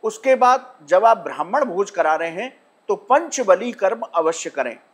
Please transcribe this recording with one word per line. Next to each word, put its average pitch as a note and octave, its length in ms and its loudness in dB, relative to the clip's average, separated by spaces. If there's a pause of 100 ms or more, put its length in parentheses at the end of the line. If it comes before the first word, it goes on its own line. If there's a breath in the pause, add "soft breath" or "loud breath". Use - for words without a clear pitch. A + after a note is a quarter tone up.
उसके C4 320 0
बाद B3 480 0
जब F3 220 2
आप A3+ 140 6
ब्राह्मण F3+ 460 -4
भोज G3 260 -4
करा D#3+ 240 0
रहे E3 160 -4
हैं, A3 300 -12 (280)
तो G3+ 80 0
पंचबली B3 760 0
कर्म G#3 280 -2
अवश्य E3 500 -4
करें। B2 280 -6 (160)